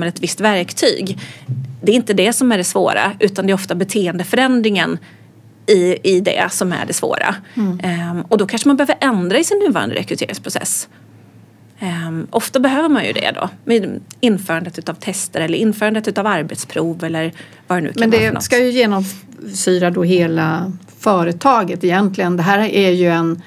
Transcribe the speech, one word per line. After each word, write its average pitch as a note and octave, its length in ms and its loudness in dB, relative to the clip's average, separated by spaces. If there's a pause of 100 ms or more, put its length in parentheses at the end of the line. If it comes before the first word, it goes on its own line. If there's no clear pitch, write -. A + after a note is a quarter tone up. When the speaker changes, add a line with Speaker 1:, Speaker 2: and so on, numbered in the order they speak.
Speaker 1:
eller E3+ 100 -2
ett - 80 -10
visst - 200 -6
verktyg. F#3+ 800 0 (680)
Det G3+ 80 4
är A#3+ 40 6
inte A3+ 180 0
det F#3+ 180 4
som B3 200 2
är G3+ 60 2
det F3+ 60 0
svåra, F3+ 540 0
utan G3 280 2
det G3 60 4
är - 20 4
ofta F#3+ 200 -2
beteendeförändringen F#3+ 1200 0 (680)
i, F#3 480 4
i F3+ 60 4
det F#3 320 0
som F#3 200 -2
är - 140 -4
det - 60 -6
svåra. - 420 -2 (200)
Speaker 2:
Mm. F#3 280 -2
Speaker 1:
Ehm, E3+ 400 -4
och A3+ 160 0
då G3+ 80 2
kanske A#3 220 0
man C#4 80 4
behöver C#4 240 2
ändra F#3+ 380 2
i E4 60 2
sin G4+ 140 0
nuvarande F3+ 360 0
rekryteringsprocess. - 920 -6 (920)
Ehm, E3 480 -6
ofta - 300 -2
behöver C#4 280 2
man A#3+ 180 2
ju G2+ 60 -2
det - 220 -2
då, - 140 -6 (160)
med A3 360 0 (200)
införandet F3+ 580 -2
utav E3 160 -8
tester - 460 -6
eller D#3+ 180 -2
införandet G#3+ 500 0
utav G3+ 180 -2
arbetsprov E3 800 -4
eller D#3+ 280 -4 (340)
vad F3+ 120 -2
det E3+ 40 -2
nu D3 100 -2
kan - 80 -4
Speaker 2:
Men A3+ 100 4
Speaker 1:
vara A3 100 4
Speaker 2:
det A3 60 2
Speaker 1:
för A3+ 80 0
något. - 80 -6
Speaker 2:
ska B3 160 2
ju B3+ 120 4
genomsyra F#3+ 1200 0
då F3 120 0
hela E3+ 720 2 (260)
företaget F3+ 880 2
egentligen. F#3 520 2
Det F3 60 0
här G3 160 4
är G3+ 320 4
ju F3+ 180 4
en, E3 380 0